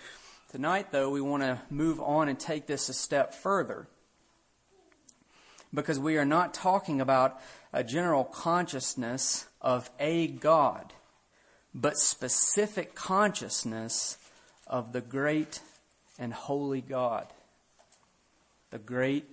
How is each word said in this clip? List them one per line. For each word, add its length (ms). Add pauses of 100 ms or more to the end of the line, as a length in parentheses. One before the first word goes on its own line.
(500)
Tonight, 420
though, 180
we 100
want 220
to 300
move 280
on 300
and 100
take 280
this 200
a 60
step 400
further, 540 (1900)
because 240
we 180
are 100
not 280
talking 480
about 400 (300)
a 120
general 400
consciousness 1200 (140)
of 360
a 300
God, 640 (800)
but 240
specific 960
consciousness 1300 (480)
of 260
the 80
great 580 (600)
and 120
holy 500
God. 520 (1400)
The 80
great 560